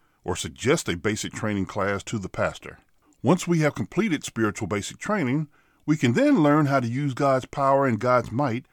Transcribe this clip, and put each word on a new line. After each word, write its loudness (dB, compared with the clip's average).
or -4
suggest -2
a -2
basic -4
training -2
class -4
to -6
the -8
pastor. -6
Once 2
we 2
have 2
completed -2
spiritual -2
basic -6
training, -2
we 2
can 2
then 4
learn 6
how 2
to -2
use -2
God's 2
power 2
and 0
God's 0
might -4